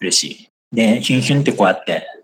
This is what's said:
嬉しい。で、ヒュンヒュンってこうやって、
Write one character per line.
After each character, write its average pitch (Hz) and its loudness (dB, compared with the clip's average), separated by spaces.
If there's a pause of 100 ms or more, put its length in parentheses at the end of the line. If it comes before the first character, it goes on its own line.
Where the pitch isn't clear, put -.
嬉 90 -2
し - -6
い。 - -16
で、 113 2
ヒ - -2
ュ 131 4
ン - 0
ヒ - 0
ュ 143 4
ン - 2
っ 139 0
て 123 0
こ 104 2
う - 4
や 92 4
っ - -6
て、 80 -4 (180)